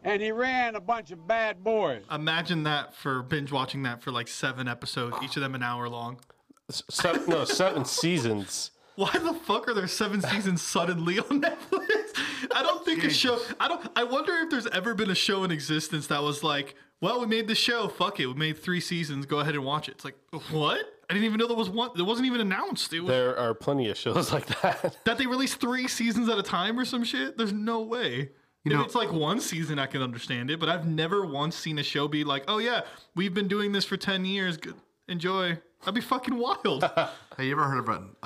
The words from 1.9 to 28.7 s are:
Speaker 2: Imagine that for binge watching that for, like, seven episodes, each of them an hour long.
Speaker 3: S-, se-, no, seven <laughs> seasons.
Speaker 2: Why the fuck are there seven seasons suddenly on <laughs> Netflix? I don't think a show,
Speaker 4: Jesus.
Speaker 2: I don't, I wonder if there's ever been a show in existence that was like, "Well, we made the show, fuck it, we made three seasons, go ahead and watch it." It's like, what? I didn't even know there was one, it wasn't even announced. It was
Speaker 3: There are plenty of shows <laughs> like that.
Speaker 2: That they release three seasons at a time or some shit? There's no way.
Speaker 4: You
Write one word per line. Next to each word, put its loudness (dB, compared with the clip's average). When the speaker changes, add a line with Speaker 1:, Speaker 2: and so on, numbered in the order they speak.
Speaker 2:
Imagine 0
that -2
for -2
binge -2
watching 0
that -4
for, -6
like, -2
seven -4
episodes, -4
each -6
of 0
them -2
an -4
hour -4
long. -8
Speaker 3:
S-, -8
se-, 2
no, 4
seven 2
<laughs> -2
seasons. 0
Speaker 2:
Why 0
the 2
fuck -2
are 0
there 0
seven 0
seasons 0
suddenly 0
on -4
<laughs> 2
Netflix? 0
I 4
don't 2
think 2
a 4
show, 4
Speaker 4:
Jesus. -4
Speaker 2:
I 2
don't, -4
I 4
wonder 0
if 0
there's 0
ever 0
been 0
a 2
show 2
in 0
existence -2
that 2
was 0
like, 0
"Well, 2
we 0
made 2
the 2
show, 2
fuck 0
it, 2
we -2
made 0
three 0
seasons, -2
go 0
ahead 0
and -2
watch -2
it." -10
It's -16
like, -10
what? 2
I 0
didn't 4
even 2
know 4
there 0
was 0
one, -2
it 2
wasn't 2
even 2
announced. 0
It -2
was -2
Speaker 3:
There 4
are 2
plenty 0
of -2
shows 0
<laughs> -
like 0
that. 0
Speaker 2:
That 2
they 0
release 0
three 0
seasons 2
at 4
a 0
time 0
or 0
some 0
shit? -2
There's 0
no 0
way. -2
Speaker 4:
You 4